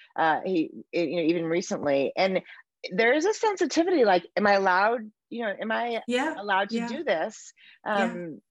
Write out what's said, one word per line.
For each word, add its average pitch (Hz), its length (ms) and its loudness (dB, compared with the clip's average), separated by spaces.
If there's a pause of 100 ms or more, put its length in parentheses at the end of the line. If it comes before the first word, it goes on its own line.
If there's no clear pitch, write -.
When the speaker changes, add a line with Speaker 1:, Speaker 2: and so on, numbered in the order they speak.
(180)
Speaker 1:
uh, 156 280 2
he, 180 260 0 (220)
you 170 240 -2
know, 170 60 -2
even 165 240 2
recently. 156 680 0
And 185 260 0 (520)
there 226 200 4
is 311 120 2
a 427 80 2
sensitivity, 349 720 2
like, 180 200 4 (120)
am 202 100 0
I 202 60 6
allowed, 196 480 2 (280)
you 233 140 -8
know, 202 180 -4
am 214 100 -6
I 226 360 -4
Speaker 2:
Yeah. 269 320 -2
Speaker 1:
allowed 202 300 0
to 226 80 -4
Speaker 2:
Yeah. 233 100 -4
Speaker 1:
do 277 160 -8
this? 190 480 -4 (320)
Speaker 2:
Yeah. - 80 -6 (220)
Speaker 1:
Um, 175 260 -10 (120)